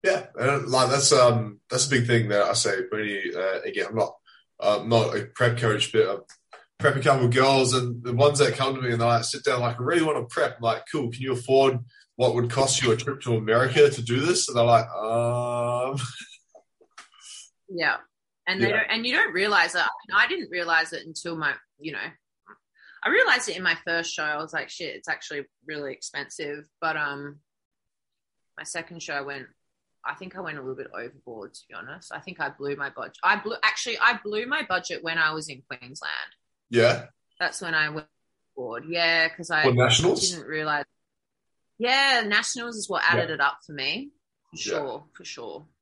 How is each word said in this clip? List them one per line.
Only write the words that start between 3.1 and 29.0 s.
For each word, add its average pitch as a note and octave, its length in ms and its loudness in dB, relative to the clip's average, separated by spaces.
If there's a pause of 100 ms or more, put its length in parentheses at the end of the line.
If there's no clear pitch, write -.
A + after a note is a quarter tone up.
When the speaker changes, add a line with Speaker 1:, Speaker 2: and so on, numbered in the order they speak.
Speaker 1:
uh, F#2 280 -2
again, F#2+ 260 -4
I'm A2 60 -10
not, G#2+ 200 -2 (460)
uh, G#2 260 2
not A2+ 300 2
a G#2 80 -4
prep A#2+ 320 0
coach, G#2+ 360 0
but A2 140 6
I've G2 120 -4 (600)
prepped C#3 200 2
a B2 40 -4
couple C3+ 220 4
of A#2+ 80 4
girls, C3 400 4
and B2 320 -2
the B2 80 -4
ones C#3+ 260 4
that B2+ 160 4
come C3+ 200 0
to B2+ 80 -6
me B2 100 -2
and A#2 80 -2
they're A#2 80 2
like, A#2 160 2
"Sit - 200 -6
down, B2+ 180 2
like, A#2+ 180 -2
I - 20 -4
really E3 200 2
wanna C#3+ 240 0
prep." D3 320 -2
I'm A#2+ 40 -10
like, A2+ 300 0
"Cool, B2+ 180 -2
can B2+ 120 -10
you C3+ 100 -2
afford C3 460 4 (380)
what A#2+ 180 2
would A#2+ 160 0
cost C3+ 320 2
you A#2+ 100 6
a G#2+ 60 6
trip C#3 240 -6
to A#2 140 0
America A#2+ 520 6
to A#2+ 140 -2
do A#2 180 0
this?" E3+ 280 2
And B2 100 0
they're A#2 60 6
like, A#2 260 6
"Um." A#2+ 1040 -2
<laughs> B2 100 -6 (1600)
Speaker 2:
Yeah, E3 280 -2 (500)
and F#3+ 160 -2
they - 60 2
Speaker 1:
Yeah. G#3+ 80 0
Speaker 2:
don't, A3 140 -2
and A3+ 160 -2
you B3 80 -2
don't - 180 0
realize F3+ 420 2
it. F3+ 40 0
I E3 100 0 (180)
mean, F#3+ 100 -2
I A3+ 120 4
didn't F4 220 -6
realize E3 420 0
it D#3 140 -10
until E3 300 -10
my, D3 180 -2 (240)
you D3+ 140 -10
know, A#2 180 -8 (920)
I G#3 60 -2
realized D#4 400 2
it E3+ 80 -8
in F#3 60 -8
my E3+ 120 2 (120)
first E3+ 260 -2
show. D#3+ 100 -6
I D3+ 140 -4
was D#3 160 -8
like, D#3 180 -6
"Shit, D#3+ 260 -10
it's - 120 -14
actually C#3+ 380 -8 (200)
really D3 260 -8
expensive." D3 720 -12 (140)
But, D#3+ 160 -2
um, C#3+ 440 -8 (1160)
my - 80 -16
second E3 380 -12